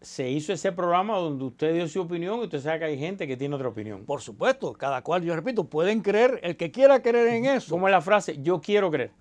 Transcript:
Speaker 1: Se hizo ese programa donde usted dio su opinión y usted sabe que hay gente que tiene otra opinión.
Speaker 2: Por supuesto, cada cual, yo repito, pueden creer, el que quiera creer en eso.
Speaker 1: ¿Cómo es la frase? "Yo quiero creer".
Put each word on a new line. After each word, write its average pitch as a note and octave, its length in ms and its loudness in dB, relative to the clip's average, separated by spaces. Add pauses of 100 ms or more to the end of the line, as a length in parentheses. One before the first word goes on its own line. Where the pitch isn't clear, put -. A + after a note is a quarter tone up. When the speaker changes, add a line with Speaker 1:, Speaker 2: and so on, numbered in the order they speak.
Speaker 1:
Se B2+ 260 -6
hizo D3+ 220 -2
ese F#3 220 -2
programa F3+ 440 0
donde D3 280 -4
usted D#3 280 -2
dio E3+ 140 0
su F#3 140 -4
opinión F3 400 -4
y - 20 -4
usted D#3 160 -6
sabe D#3 200 -4
que E3 60 -4
hay D3 140 -4
gente F#3 260 -6
que C3 120 -4
tiene C#3+ 180 -4
otra C3 140 -4
opinión. G#2 340 -8
Speaker 2:
Por C#3 160 -4
supuesto, E3 540 -2
cada C3+ 280 -4
cual, E3+ 220 -2
yo E3+ 100 -2
repito, F3+ 300 -2
pueden F#3+ 380 0
creer, G#3+ 420 2
el E3+ 140 -6
que - 140 -6
quiera C4+ 300 8
creer A#3 280 4
en A#3 160 0
eso. B3+ 280 0
Speaker 1:
¿Cómo F3+ 140 2
es G3 60 6
la F3+ 80 6
frase? F#3 400 2
"Yo F3 180 2
quiero G3+ 320 2
creer". B2+ 300 -2